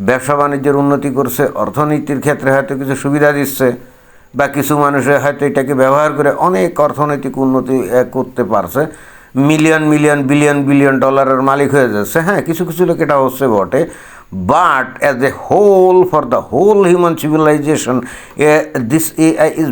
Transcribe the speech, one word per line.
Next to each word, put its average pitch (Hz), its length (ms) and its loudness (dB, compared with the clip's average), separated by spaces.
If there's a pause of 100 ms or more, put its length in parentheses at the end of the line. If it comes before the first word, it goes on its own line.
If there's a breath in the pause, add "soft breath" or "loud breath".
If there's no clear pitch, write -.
ব্যবসা 127 360 0
বাণিজ্যের 143 400 0
উন্নতি 143 340 0
করছে, 131 440 -2
অর্থনীতির 139 680 -4
ক্ষেত্রে 135 320 -2
হয়তো 135 240 -2
কিছু 135 200 -4
সুবিধা 147 360 0
দিচ্ছে, 139 400 -2 (640 loud breath)
বা 139 100 0
কিছু 147 320 -2
মানুষে 143 400 2
হয়তো 143 280 -2
এটাকে 135 280 -2
ব্যবহার 139 380 2
করে 143 180 0
অনেক 175 500 0
অর্থনৈতিক 143 580 -2
উন্নতি, 131 520 0
আহ, 123 220 2
করতে 131 320 -4
পারছে, 104 420 -2 (500 loud breath)
মিলিয়ন 156 460 2
মিলিয়ন, 151 400 2
বিলিয়ন 147 400 2
বিলিয়ন 139 380 2
ডলারের 135 420 2
মালিক 139 280 0
হয়ে 135 180 2
যাচ্ছে। 104 320 -2
হ্যাঁ, 165 220 -2
কিছু 165 220 -4
কিছু 170 220 -2
লোক 165 140 0
এটা 147 160 0
হচ্ছে 131 320 0
বটে, 110 380 0 (640 loud breath)
but 147 560 0
as 139 120 0
a 127 160 0
whole, 185 720 4
for 151 200 0
the 117 180 -2 (100)
whole 202 320 2 (100)
human 170 300 2
civilization, 151 720 0
uh, 151 840 -2 (100)
this 160 260 -2
এআই 156 340 2
is 156 220 -4